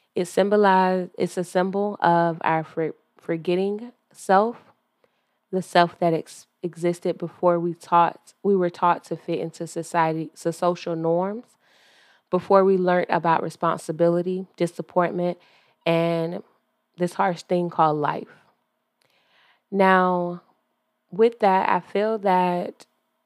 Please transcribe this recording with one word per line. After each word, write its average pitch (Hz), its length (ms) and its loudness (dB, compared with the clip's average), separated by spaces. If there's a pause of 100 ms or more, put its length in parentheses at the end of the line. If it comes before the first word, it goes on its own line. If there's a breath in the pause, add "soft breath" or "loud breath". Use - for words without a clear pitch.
(160 soft breath)
It 180 80 0
symbolize-, 190 920 2
it's - 200 -4
a 180 80 -4
symbol 190 560 -2
of 170 400 2
our 160 240 -2
for-, 160 320 -6 (200)
forgetting 190 760 -4 (180)
self, 208 460 0 (960)
the 185 100 -2
self 175 380 0
that 170 120 2
ex-, - 340 -8 (140)
existed 175 560 -4
before 175 440 0
we 170 120 -4
taught, - 680 0
we 196 140 2
were 180 120 2
taught 175 360 -2
to 165 120 -8
fit 165 220 -6
into 165 260 -8
society, 160 720 -2
so - 160 -6
social 175 460 -2
norms, 180 480 -2 (840 soft breath)
before 190 340 4
we 190 120 4
learned 180 340 2
about 165 340 0
responsibility, 170 1120 -2
disappointment, 175 800 -4 (480 soft breath)
and 165 560 0 (540)
this 175 180 -4
harsh 185 300 -2
thing 175 260 -2
called 156 280 0
life." - 440 -6 (1300 soft breath)
Now, 180 720 2 (720)
with 226 260 2
that, 190 300 2
I 180 100 2
feel 214 400 -2
that 180 680 0 (400)